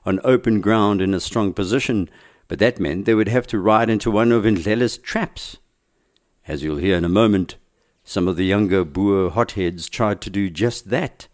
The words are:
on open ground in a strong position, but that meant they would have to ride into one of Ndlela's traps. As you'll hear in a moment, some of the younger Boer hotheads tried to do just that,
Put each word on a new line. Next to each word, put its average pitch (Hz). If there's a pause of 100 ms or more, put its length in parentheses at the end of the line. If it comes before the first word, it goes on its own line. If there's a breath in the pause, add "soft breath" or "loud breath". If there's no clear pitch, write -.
on 95
open 117
ground 104
in 95
a 87
strong 101
position, 107 (380 soft breath)
but 95
that 120
meant 87
they 113
would 107
have 123
to 110
ride 107
into 110
one 110
of 117
Ndlela's 107
traps. - (880)
As 76
you'll 76
hear 90
in 85
a 85
moment, 101 (480)
some 92
of 87
the 92
younger 95
Boer 92
hotheads 90
tried 104
to -
do 98
just 98
that, -